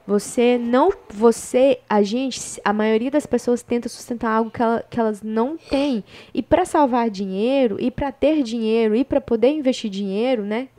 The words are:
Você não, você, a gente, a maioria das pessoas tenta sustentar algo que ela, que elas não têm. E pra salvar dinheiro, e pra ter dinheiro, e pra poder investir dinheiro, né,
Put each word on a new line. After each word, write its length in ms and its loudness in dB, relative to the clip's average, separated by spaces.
Você 480 2
não, 320 2
você, 800 2
a 140 2
gente, 640 -4
a 80 2
maioria 380 0
das 160 0
pessoas 340 0
tenta 260 -4
sustentar 440 -6
algo 180 0
que 100 -10
ela, 300 0
que 100 -4
elas 220 -2
não 340 -2
têm. 480 -2
E 80 -4
pra 240 2
salvar 460 2
dinheiro, 680 0
e 120 -2
pra 200 -4
ter 300 2
dinheiro, 540 0
e 100 2
pra 160 0
poder 280 2
investir 380 0
dinheiro, 540 -2
né, 260 -4